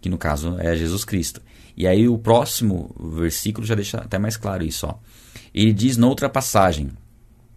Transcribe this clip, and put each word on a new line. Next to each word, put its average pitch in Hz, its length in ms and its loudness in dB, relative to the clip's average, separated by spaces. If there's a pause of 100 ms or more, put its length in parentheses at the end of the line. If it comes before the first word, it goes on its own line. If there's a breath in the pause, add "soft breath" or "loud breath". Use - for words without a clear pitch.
Que - 80 -6
no 90 80 -2
caso 78 440 -4
é 85 160 0
Jesus 82 280 -2
Cristo. - 380 -4 (340 loud breath)
E 90 100 0
aí 101 220 6
o 117 100 2
próximo 110 760 2 (220)
versículo 107 500 -4
já 110 80 0
deixa 101 240 -4
até - 180 -6
mais 107 200 -2
claro 95 280 -4
isso, 80 220 -6
ó. - 120 -8 (540 loud breath)
Ele 110 200 4
diz 117 240 2
noutra 135 320 4
passagem: 92 640 2 (640)